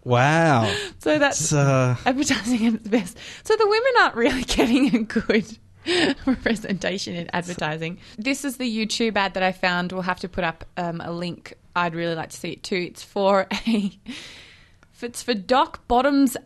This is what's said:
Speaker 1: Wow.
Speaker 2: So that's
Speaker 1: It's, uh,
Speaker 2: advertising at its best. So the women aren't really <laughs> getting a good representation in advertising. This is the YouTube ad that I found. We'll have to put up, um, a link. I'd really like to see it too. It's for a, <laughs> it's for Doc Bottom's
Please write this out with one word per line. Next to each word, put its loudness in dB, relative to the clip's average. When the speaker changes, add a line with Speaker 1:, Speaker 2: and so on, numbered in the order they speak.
Speaker 1:
Wow. 4
Speaker 2:
So 2
that's 2
Speaker 1:
It's, -2
uh, 4
Speaker 2:
advertising 0
at 2
its -8
best. -2
So 2
the 4
women 2
aren't 4
really 0
<laughs> -8
getting 2
a 2
good -2
representation -2
in -8
advertising. -6
This -2
is -6
the -4
YouTube 0
ad 0
that -4
I 2
found. -2
We'll -6
have -4
to -8
put -4
up, -6
um, -6
a -8
link. -10
I'd -2
really -2
like -8
to -16
see -10
it -14
too. -6
It's -18
for 2
a, 0
<laughs> -20
it's -10
for 0
Doc 0
Bottom's 4